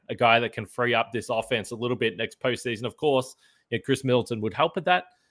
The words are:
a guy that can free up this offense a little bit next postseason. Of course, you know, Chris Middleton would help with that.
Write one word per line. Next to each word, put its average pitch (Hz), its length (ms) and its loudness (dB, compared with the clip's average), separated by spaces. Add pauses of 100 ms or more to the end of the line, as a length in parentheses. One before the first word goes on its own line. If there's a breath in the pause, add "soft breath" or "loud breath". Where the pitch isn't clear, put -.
(100)
a 117 40 -6
guy 117 260 6
that 113 120 -2
can 110 140 -8
free 120 260 -2
up 117 180 0
this 113 200 -6
offense 113 400 -2
a 123 40 -8
little 120 220 -2
bit - 220 -2
next 113 200 -6
postseason. 117 460 -4
Of 110 140 -8
course, 135 360 0 (360 soft breath)
you 117 80 -2
know, - 40 -8
Chris 135 220 0
Middleton 120 380 0
would 107 100 -4
help 160 240 0
with 165 80 -6
that. 180 200 2 (260)